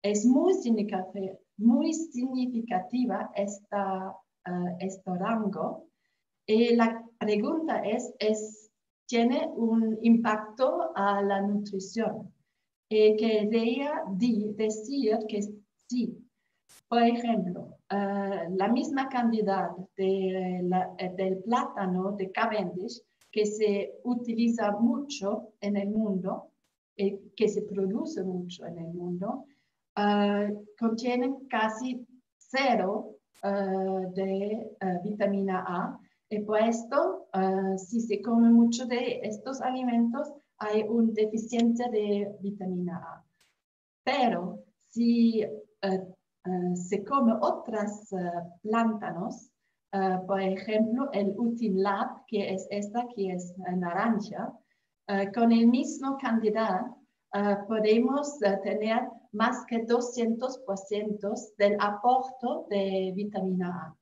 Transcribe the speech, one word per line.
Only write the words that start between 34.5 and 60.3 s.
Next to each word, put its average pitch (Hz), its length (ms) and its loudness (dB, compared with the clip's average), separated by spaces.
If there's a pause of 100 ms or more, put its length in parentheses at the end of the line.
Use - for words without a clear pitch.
eh, 180 220 -2
vitamina 196 640 -2
A. 180 320 -6 (320)
Y 208 100 -4
por 214 200 0
esto, 277 760 0
eh, 190 440 0
si 226 220 -4
se 202 220 -2
come 233 280 6
mucho 233 360 6
de 240 360 -2
estos 247 380 -6
alimentos, 254 720 0 (260)
hay 214 300 0
una 226 240 2
deficiencia 233 760 0
de 208 420 0 (100)
vitamina 185 560 -6
A. 165 280 -14 (800)
Pero 214 580 0 (260)
si, 233 540 4
eh, - 100 -4 (300)
eh, 185 920 -2
se 202 260 -4
come 247 380 4
otras, 208 720 -2
eh, 185 80 -2 (420)
plántanos, 208 880 -2 (420)
eh, 185 340 0
por 196 140 0
ejemplo, 220 720 0
el 202 240 0
Utin 233 460 0
Lab, 202 460 -2
que 202 260 -2
es 190 160 -8
esta, 208 380 -4
que 190 240 -4
es, 180 180 -6 (160)
eh, 180 100 -2
naranja, 190 760 -2 (560)
eh, 196 260 0
con 233 160 6
el 233 160 8
mismo 269 520 2
cantidad, 220 640 2 (520)
eh, 202 220 2 (100)
podemos, 233 760 2
eh, 202 200 2
tener 214 400 0 (300)
más 233 340 0
que 226 180 -2
doscientos 240 760 0